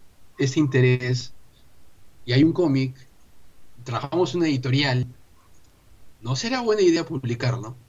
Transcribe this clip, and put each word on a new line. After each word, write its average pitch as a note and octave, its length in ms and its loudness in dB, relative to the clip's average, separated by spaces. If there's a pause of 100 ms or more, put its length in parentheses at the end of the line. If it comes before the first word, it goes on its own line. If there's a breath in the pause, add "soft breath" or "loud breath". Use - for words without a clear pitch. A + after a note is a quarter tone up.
(380)
ese C#3 220 0
interés B2+ 720 2 (920)
y B2 80 -4
hay C3+ 120 6
un E3 80 4
cómic, C3+ 440 2 (880)
trabajamos C#3+ 500 -2
una E3+ 140 0
editorial, C3 580 0 (1120)
¿no A#2+ 160 -4
será A#3+ 240 -2
buena G#3+ 220 2
idea E3+ 240 4
publicarlo?". A#2+ 720 -4 (120)